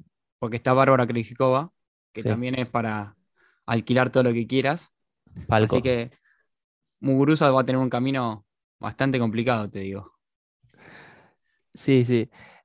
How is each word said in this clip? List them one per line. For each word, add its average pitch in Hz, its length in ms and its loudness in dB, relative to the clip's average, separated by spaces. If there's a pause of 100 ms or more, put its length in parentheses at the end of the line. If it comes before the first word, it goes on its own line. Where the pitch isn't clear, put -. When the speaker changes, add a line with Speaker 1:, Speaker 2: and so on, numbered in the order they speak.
(400)
Speaker 1:
porque 117 160 -6
está 131 160 -2
Bárbara 131 340 4
Krejcikova, 127 640 -2 (440)
que 107 100 -10
Speaker 2:
Sí. 110 60 -2
Speaker 1:
también 123 260 -4
es 127 120 -4
para 107 500 -6 (480)
alquilar 123 440 0
todo 127 140 2
lo 123 80 2
que 117 160 -2
quieras. 131 460 -2 (520)
Speaker 2:
Palco. 110 300 4
Speaker 1:
Así 123 60 2
que 123 300 -2 (880)
Muguruza 143 500 2
va 131 80 4
a 127 60 0
tener 131 160 0
un 127 80 -2
camino 123 560 -4 (340)
bastante 131 400 -2
complicado, 113 480 -2
te 101 120 -14
digo. 98 340 -12 (1600)
Speaker 2:
Sí, 131 300 2
sí. 120 240 0 (360)